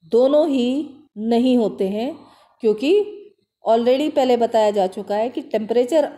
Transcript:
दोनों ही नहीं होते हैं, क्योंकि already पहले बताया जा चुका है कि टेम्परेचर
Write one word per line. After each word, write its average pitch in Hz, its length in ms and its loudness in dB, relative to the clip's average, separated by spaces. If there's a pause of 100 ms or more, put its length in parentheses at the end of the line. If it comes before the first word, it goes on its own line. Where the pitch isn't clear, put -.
दोनों 269 440 2
ही 269 420 -2 (280)
नहीं 233 400 2
होते 196 300 -2
हैं, 233 300 -6 (420)
क्योंकि 269 600 0 (480)
already 254 460 0
पहले 254 220 2
बताया 226 340 2
जा 202 160 0
चुका 196 300 -8
है 220 120 -2
कि 262 140 -10
टेम्परेचर 240 760 -2